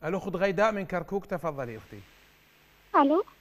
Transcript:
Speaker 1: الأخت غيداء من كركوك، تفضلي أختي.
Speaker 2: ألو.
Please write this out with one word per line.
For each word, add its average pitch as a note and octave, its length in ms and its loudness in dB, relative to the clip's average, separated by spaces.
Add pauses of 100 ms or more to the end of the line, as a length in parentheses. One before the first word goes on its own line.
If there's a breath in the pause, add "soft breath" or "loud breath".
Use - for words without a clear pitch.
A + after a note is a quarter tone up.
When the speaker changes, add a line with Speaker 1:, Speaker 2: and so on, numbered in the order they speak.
Speaker 1:
الأخت F3+ 320 -4
غيداء G3 360 2
من G3 140 -4
كركوك، F#3+ 400 -4
تفضلي C#3 500 -6
أختي. G2+ 240 -16 (960)
Speaker 2:
ألو. D4+ 280 6 (160)